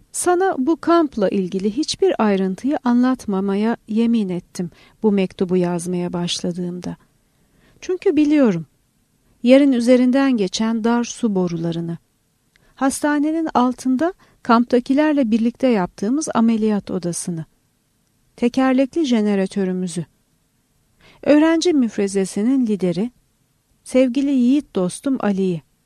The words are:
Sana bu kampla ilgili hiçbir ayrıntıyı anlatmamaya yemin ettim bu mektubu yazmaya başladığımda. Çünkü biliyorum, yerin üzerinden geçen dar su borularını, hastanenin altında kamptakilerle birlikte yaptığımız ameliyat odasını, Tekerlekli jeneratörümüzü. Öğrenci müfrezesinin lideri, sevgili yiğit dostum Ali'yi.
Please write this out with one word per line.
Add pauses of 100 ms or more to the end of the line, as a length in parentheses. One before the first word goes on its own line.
(120)
Sana
bu
kampla
ilgili
hiçbir
ayrıntıyı
anlatmamaya (120)
yemin
ettim (320)
bu
mektubu
yazmaya
başladığımda. (840)
Çünkü
biliyorum, (760)
yerin
üzerinden
geçen
dar
su
borularını, (760)
hastanenin
altında (280)
kamptakilerle
birlikte
yaptığımız
ameliyat
odasını, (920)
Tekerlekli
jeneratörümüzü. (1160)
Öğrenci
müfrezesinin
lideri, (760)
sevgili
yiğit
dostum
Ali'yi. (240)